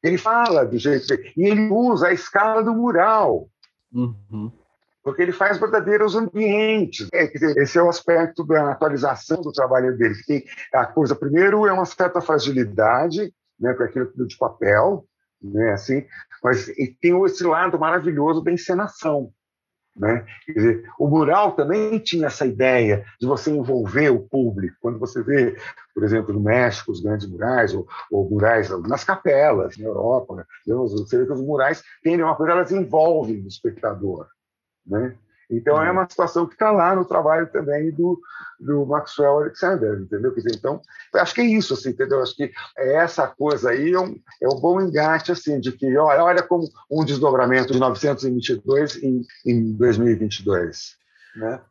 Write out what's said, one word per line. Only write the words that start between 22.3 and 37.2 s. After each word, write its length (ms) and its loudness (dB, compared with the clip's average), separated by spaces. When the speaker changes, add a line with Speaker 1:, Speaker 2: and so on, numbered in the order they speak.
Speaker 1:
ideia 600 2
de 80 -2
você 240 0
envolver 580 0
o 80 4
público. 640 -4
Quando 180 -4
você 240 -6
vê, 340 2
por 80 -2
exemplo, 320 0
no 60 -2
México, 500 0
os 100 -8
grandes 280 -4
murais, 440 0
ou, 140 -6
ou 180 0
murais 420 2
nas 160 -4
capelas, 760 0
na 80 -10
Europa, 480 -2
né, 100 -14
você 520 -2
vê 80 2
que 60 -6
os 80 -4
murais 400 -2
tendem 220 2
uma 100 0
coisa, 180 0
elas 200 0
envolvem 720 0
o 20 -14
espectador, 800 -6
né? 320 -4
Então, 300 0
é 100 0
Speaker 2:
Uhum. 20 -2
Speaker 1:
uma 160 -2
situação 380 -2
que 100 -16
tá 140 2
lá 260 4
no 80 0
trabalho 440 2